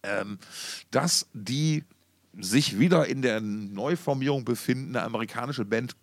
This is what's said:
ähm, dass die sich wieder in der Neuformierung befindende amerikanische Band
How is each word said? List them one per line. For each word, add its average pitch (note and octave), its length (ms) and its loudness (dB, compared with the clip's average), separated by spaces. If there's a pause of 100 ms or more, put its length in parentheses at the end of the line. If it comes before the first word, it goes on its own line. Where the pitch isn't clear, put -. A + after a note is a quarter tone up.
ähm, G2+ 380 -4 (500)
dass - 440 2
die C#3+ 500 0 (560)
sich G#2 400 2
wieder E3 260 6
in C3 160 -2
der A2+ 180 2
Neuformierung B2 1040 -2
befindende B2+ 580 -2
amerikanische A#2 600 -2
Band A2+ 400 0